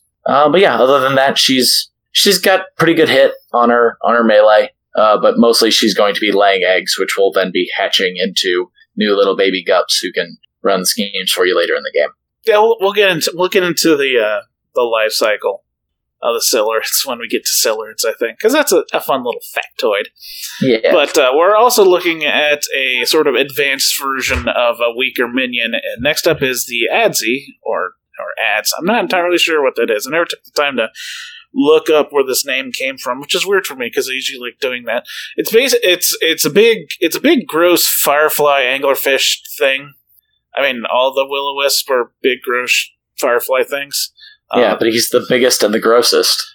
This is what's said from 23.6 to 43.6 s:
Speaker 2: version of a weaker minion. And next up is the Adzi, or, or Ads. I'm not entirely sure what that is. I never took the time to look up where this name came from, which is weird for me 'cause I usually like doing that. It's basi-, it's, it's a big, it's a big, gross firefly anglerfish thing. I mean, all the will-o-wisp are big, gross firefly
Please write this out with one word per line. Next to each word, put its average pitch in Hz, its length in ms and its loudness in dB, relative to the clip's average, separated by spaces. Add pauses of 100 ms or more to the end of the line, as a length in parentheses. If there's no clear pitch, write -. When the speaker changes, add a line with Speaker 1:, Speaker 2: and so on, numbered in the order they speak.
Speaker 2:
version 131 480 -4
of 120 320 0
a 120 120 0
weaker 123 360 -2
minion. 120 460 -4
And 107 280 -8
next 151 240 -2
up 147 160 0
is 127 220 -2
the 120 280 -4
Adzi, 127 520 0 (160)
or, 90 320 -4 (260)
or - 60 -10 (320)
Ads. - 200 -4
I'm 131 60 -8
not 220 180 0
entirely 175 360 0
sure 160 260 0
what 127 140 0
that 120 120 0
is. 104 180 -2
I 131 40 -12
never 165 140 0
took - 180 -10
the - 80 -20 (100)
time 143 140 -2
to 113 140 -2 (640)
look 151 360 2
up 151 220 2
where 143 140 2
this 127 200 -2
name 131 280 -6
came 135 240 -6
from, 127 240 -6
which 143 120 -6
is 175 120 -2
weird 185 200 2
for 143 100 -10
me 123 140 -6
'cause 127 200 -2
I 131 40 -6
usually 131 320 -6
like 120 140 -12
doing 127 280 -4
that. 117 180 -4 (320)
It's - 160 -4
basi-, 240 300 4
it's, 175 360 0
it's 160 240 -2
a 151 60 0
big, 202 400 2 (100)
it's 170 160 -2
a 156 60 -8
big, 277 260 2
gross 170 400 2
firefly 147 760 2
anglerfish 135 760 0 (200)
thing. 139 360 -2 (600)
I - 100 -4
mean, 123 280 -2
all 127 220 2
the 135 120 0
will-o-wisp 139 640 -2
are 123 220 -2 (100)
big, 127 200 0
gross 123 480 -2 (280)
firefly 127 460 0